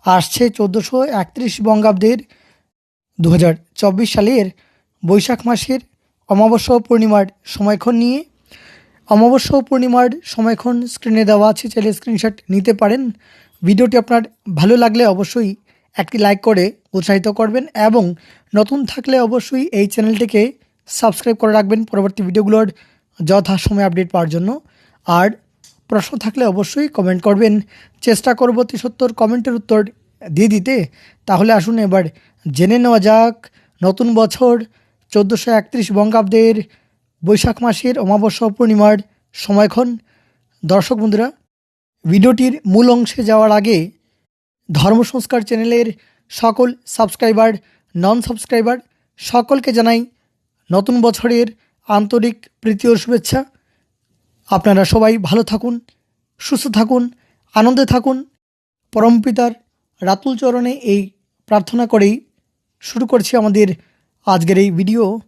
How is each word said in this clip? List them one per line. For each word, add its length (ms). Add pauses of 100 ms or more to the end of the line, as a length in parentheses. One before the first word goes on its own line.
আসছে 460
চোদ্দোশো 480 (140)
একত্রিশ 500
বঙ্গাব্দের 560 (1000)
দু 120
হাজার 240 (200)
চব্বিশ 380
সালের 340 (560)
বৈশাখ 440
মাসের 340 (480)
অমাবস্যা 460
ও 60
পূর্ণিমার 460 (200)
সময়ক্ষণ 500
নিয়ে। 240 (880)
অমাবস্যা 480
ও 60
পূর্ণিমার 480 (160)
সময়ক্ষণ 500 (100)
স্ক্রিনে 380
দেওয়া 240
আছে, 200
চাইলে 240
স্ক্রিনশট 420 (140)
নিতে 260
পারেন। 280 (600)
ভিডিওটি 340
আপনার 260 (340)
ভালো 200
লাগলে 300
অবশ্যই 460 (440)
একটি 220
লাইক 240
করে 220 (280)
উৎসাহিত 380
করবেন 340 (220)
এবং 180 (480)
নতুন 340
থাকলে 340
অবশ্যই 520
এই 160
চ্যানেলটিকে 540 (460)
সাবস্ক্রাইব 500
করে 160
রাখবেন 300
পরবর্তী 380
ভিডিওগুলোর 440 (540)
যথাসময়ে 680
আপডেট 220
পাওয়ার 240
জন্য। 160 (560)
আর 220 (600)
প্রশ্ন 300
থাকলে 280
অবশ্যই 500
কমেন্ট 260
করবেন, 320 (480)
চেষ্টা 320
করব 260
অতি 180
সত্বর 300 (120)
কমেন্টের 380
উত্তর 220 (420)
দিয়ে 320
দিতে। 200 (540)
তাহলে 240
আসুন 260
এবার 260 (420)
জেনে 320
নেওয়া 220
যাক 340 (460)
নতুন 340
বছর 400 (580)
চোদ্দোশো 380
একত্রিশ 420
বঙ্গাব্দের 640 (680)
বৈশাখ 400
মাসের 360
অমাবস্যা 480
ও 40
পূর্ণিমার 480 (360)
সময়ক্ষণ। 540 (760)
দর্শক 360
বন্ধুরা, 300 (760)
ভিডিওটির 480 (140)
মূল 260
অংশে 320
যাওয়ার 280
আগে 260 (920)
ধর্ম 360
সংস্কার 380
চ্যানেলের 460 (420)
সকল 380 (180)
সাবস্ক্রাইবার, 640 (440)
নন 260
সাবস্ক্রাইবার 580 (420)
সকলকে 520
জানাই 280 (680)
নতুন 300
বছরের 460 (420)
আন্তরিক 480 (220)
প্রীতি 300
ও 80
শুভেচ্ছা। 440 (1120)
আপনারা 340
সবাই 340
ভালো 240
থাকুন, 320 (680)
সুস্থ 320
থাকুন, 300 (520)
আনন্দে 320
থাকুন। 300 (760)
পরমপিতার 600 (500)
রাতুল 340
চরণে 360 (120)
এই 160 (480)
প্রার্থনা 380
করেই 280 (680)
শুরু 240
করছি 300
আমাদের 320 (580)
আজকের 320
এই 120
ভিডিও। 340 (240)